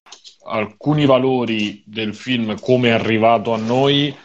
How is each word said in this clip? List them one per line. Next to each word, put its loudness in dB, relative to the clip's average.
alcuni -2
valori 0
del -8
film -4
come 2
è 4
arrivato 2
a -2
noi 0